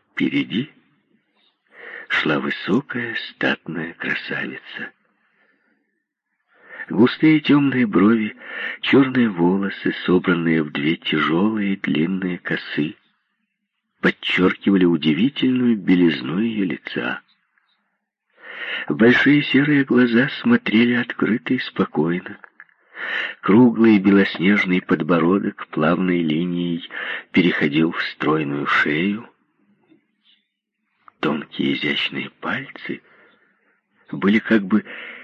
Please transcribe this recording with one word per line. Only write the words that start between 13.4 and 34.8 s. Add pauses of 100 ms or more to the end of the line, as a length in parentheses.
подчеркивали
удивительную
белизну
ее
лица. (1700)
Большие
серые
глаза (120)
смотрели
открыто
и
спокойно. (1040)
Круглый
белоснежный
подбородок
плавной
линией (420)
переходил
в
стройную
шею. (1900)
Тонкие
изящные
пальцы (1120)
были
как
бы (400)